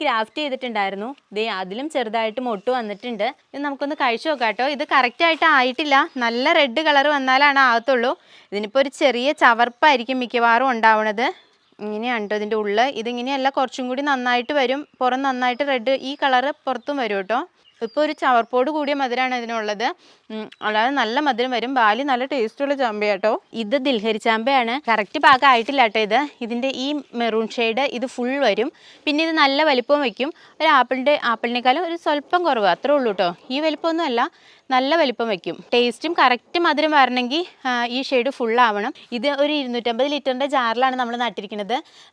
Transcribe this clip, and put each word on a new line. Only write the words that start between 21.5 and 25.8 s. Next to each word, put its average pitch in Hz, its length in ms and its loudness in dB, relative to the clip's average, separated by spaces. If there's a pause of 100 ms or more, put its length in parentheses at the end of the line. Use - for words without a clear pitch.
വരും. 233 220 -4
ബാലി 220 320 4
നല്ല 247 220 0
ടേസ്റ്റുള്ള 269 500 -2
ചാമ്പയാട്ടോ. 208 500 0 (300)
ഇത് 220 140 -2 (100)
ദിൽഹരി 220 400 0
ചാമ്പയാണ്. 233 480 0 (140)
കറക്റ്റ് 220 380 0
പാകം 277 260 6
ആയിട്ടില്ല 254 300 2 (120)